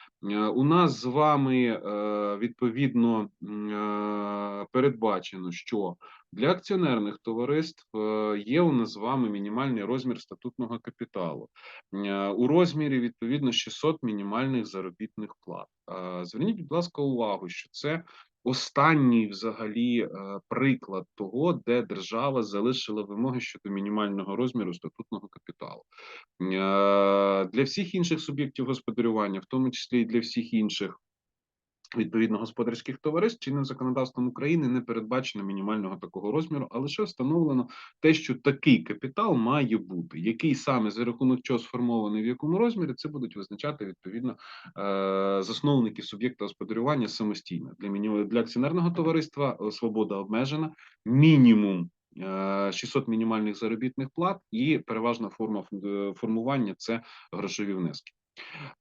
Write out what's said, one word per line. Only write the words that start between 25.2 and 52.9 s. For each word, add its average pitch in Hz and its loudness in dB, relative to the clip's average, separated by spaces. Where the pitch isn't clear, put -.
капіталу. - -16
Е, 98 4
для 104 0
всіх 175 -2
інших 170 2
суб'єктів 139 -4
господарювання, 110 0
в - -16
тому 131 2
числі 123 0
і 113 4
для 117 0
всіх 113 -4
інших, 104 0
відповідно, 110 2
господарських 117 -4
товариств, 180 0
чинним 139 -2
законодавством 127 -2
України 139 0
не 123 2
передбачено 113 -4
мінімального 98 -4
такого 95 -6
розміру, 156 -2
а 120 -6
лише 139 -4
встановлено 139 2
те, 156 8
що - -2
такий 139 4
капітал 151 -2
має 120 2
бути. 87 -6
Який 117 2
саме, 123 0
за 113 -4
рахунок 123 2
чого 123 0
сформований, 113 -2
в 110 0
якому 151 0
розмірі, 214 0
це - -8
будуть 131 -8
визначати, 104 -8
відповідно, 110 -8
е, 98 0
засновники 113 0
суб'єкта 110 -6
господарювання 113 -2
самостійно. - -6
Для 101 -8
міні-, 104 0
для 113 0
акціонерного 156 0
товариства, 156 0
е, 104 -2
свобода 107 -2
обмежена, 135 -2
мінімум, 117 8
е, 98 -2
шістсот - -4